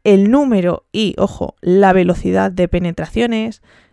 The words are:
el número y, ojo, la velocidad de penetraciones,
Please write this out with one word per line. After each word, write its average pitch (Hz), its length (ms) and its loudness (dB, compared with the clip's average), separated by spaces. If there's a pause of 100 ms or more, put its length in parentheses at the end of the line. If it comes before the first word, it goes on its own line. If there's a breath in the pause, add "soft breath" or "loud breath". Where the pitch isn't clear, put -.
el 202 280 4
número 233 600 0
y, 214 260 -2
ojo, - 440 -4
la 185 320 4
velocidad 185 580 0
de 180 160 -2
penetraciones, 220 920 -4 (320 soft breath)